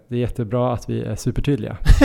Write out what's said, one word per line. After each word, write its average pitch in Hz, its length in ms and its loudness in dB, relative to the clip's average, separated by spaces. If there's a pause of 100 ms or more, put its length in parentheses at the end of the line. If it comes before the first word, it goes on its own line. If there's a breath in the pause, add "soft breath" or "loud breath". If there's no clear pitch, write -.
det 120 80 -8
är 120 40 -2
jättebra 123 540 -2
att - 160 -8
vi 117 140 -4
är 113 120 -6
supertydliga. 113 640 -4 (280)